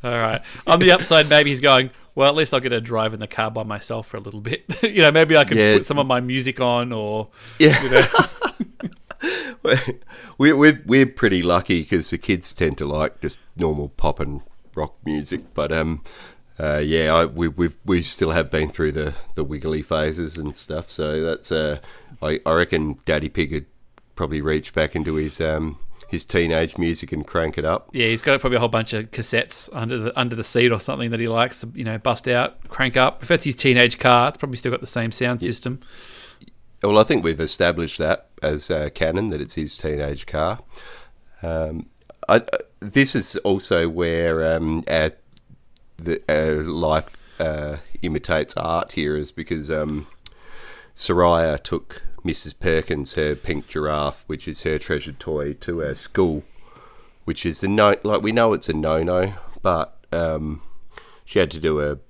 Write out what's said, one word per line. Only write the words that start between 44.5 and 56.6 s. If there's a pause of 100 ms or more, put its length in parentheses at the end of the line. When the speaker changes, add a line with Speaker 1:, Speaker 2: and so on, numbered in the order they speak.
Speaker 2:
um,
our, (840)
the,
our
life, (240)
uh, (240)
imitates
art
here,
is
because,
um, (880)
Soraya
took (200)
Missus
Perkins
her
pink
giraffe,
which
is
her
treasured
toy,
to
her
school, (800)